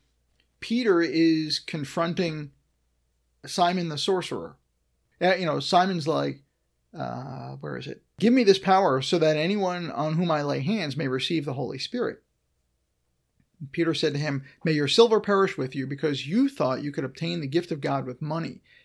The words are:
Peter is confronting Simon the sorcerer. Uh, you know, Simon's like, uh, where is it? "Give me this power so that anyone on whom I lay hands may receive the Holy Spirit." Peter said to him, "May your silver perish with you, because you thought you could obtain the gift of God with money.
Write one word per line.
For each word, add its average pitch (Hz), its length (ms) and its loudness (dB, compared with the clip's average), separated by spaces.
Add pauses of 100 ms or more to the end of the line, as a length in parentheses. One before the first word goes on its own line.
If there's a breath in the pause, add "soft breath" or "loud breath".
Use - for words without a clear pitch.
(600)
Peter 220 400 2
is 160 580 2
confronting 160 920 -4 (960)
Simon 175 420 0
the 147 100 -6
sorcerer. 139 580 -4 (640)
Uh, 180 140 2
you 180 120 -2
know, 143 140 -2
Simon's 180 460 2
like, 143 360 -2 (540)
uh, 131 640 -10
where 143 180 -10
is 135 80 -12
it? - 160 -14 (180)
"Give 233 140 6
me 254 100 4
this 190 140 8
power 185 420 4
so 170 180 0
that 156 180 4
anyone 180 540 -2
on 156 260 -2
whom 170 140 2
I 151 120 2
lay 139 180 -2
hands 156 360 -2
may 147 120 -2
receive 143 380 -2
the 135 80 -4
Holy 135 240 -6
Spirit." - 440 -6 (1500)
Peter 165 220 0
said 151 180 0
to 143 80 -4
him, 139 240 -4 (180 loud breath)
"May 165 100 2
your 147 160 2
silver 220 320 6
perish 196 360 2
with 131 180 -4
you, 135 120 -4
because 139 420 -4
you 254 220 2
thought 131 320 0
you 147 100 -6
could 147 120 -4
obtain 165 360 -6
the 139 80 -6
gift 170 240 -2
of 147 80 -4
God 139 260 -2
with 123 140 -10
money. 156 400 -6 (240 soft breath)